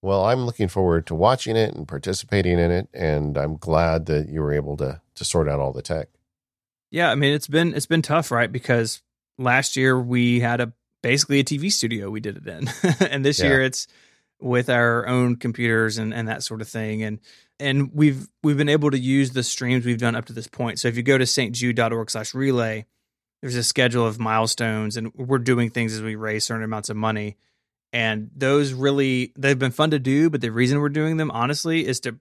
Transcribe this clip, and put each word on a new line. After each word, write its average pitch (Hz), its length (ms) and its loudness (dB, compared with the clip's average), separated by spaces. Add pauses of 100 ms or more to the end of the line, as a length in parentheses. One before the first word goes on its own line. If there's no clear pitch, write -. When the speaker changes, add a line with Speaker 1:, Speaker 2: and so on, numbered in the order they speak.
Speaker 1:
Well, 98 220 2
I'm 123 220 2
looking 110 220 -2
forward 87 400 2
to 82 80 -4
watching 113 400 2
it 110 180 2
and 76 140 -10
participating 90 720 0
in 85 100 4
it, 90 240 0
and 73 420 -2
I'm 73 200 -4
glad 80 500 0
that 76 220 0
you 76 120 -6
were 73 120 -2
able 73 240 -2
to, 71 240 -6 (160)
to - 80 -14
sort 80 240 0
out 71 100 0
all 69 140 -2
the 65 100 -10
tech. 80 280 -6 (800)
Speaker 2:
Yeah, 160 180 2
I 117 60 2
mean, 143 180 4
it's 147 140 -4
been, 165 260 2
it's 143 120 -4
been 165 160 2
tough, 156 280 0
right? 120 220 0
Because 120 500 0 (340)
last 127 400 0
year 131 240 4
we 120 380 2
had 120 220 0
a, 120 120 -4 (300)
basically 139 380 2
a 135 40 2
T 143 140 -4
V 160 100 -4
studio 113 400 -2
we 107 120 -6
did 101 160 -8
it - 100 -16
in. 127 240 -8 (140)
<laughs> 180 260 2
And 139 140 -2
this 143 160 2
Speaker 1:
Yeah. - 60 2
Speaker 2:
year 135 160 4
it's 131 260 -2 (520)
with 123 280 0
our 120 380 2
own 123 300 2
computers 113 640 0
and, 110 140 -4
and 113 160 -6
that 110 140 -6
sort 110 180 -8
of 107 80 -12
thing. 110 340 -6
And, 110 180 -6 (380)
and 139 360 0
we've, 147 340 2 (140)
we've 147 140 2
been 147 120 2
able 147 220 4
to 139 80 0
use 131 320 2
the 127 120 -2
streams 123 440 -2
we've 120 120 0
done 117 160 0
up 117 120 -6
to 120 60 -18
this - 140 -12
point. 117 320 -6
So 127 100 0
if 113 80 -2
you 120 60 -4
go 135 140 6
to 127 100 4
saint 123 280 -2
jude 120 220 -2
dot 113 160 2
org 113 180 -6
slash 107 240 -8
relay, 120 520 0 (540)
there's 123 160 -6
a 120 60 -2
schedule 120 440 2
of 113 120 -4
milestones, 110 760 -2
and 110 180 -8
we're 131 240 -2
doing 120 320 2
things 113 240 -4
as 110 80 -8
we 110 140 -8
raise 107 280 -4
certain 113 200 -6
amounts 110 240 -8
of 107 80 -6
money. 107 400 -2 (560)
And 110 420 -2
those 135 380 2
really, 131 680 0
they've 139 200 2
been 131 120 0
fun 156 220 2
to 151 60 2
do, 139 300 4
but 147 120 -2
the 117 100 -2
reason 127 300 2
we're 147 80 0
doing 156 280 0
them, 156 140 -2
honestly, 147 560 -2
is 127 140 -2
to 120 200 -8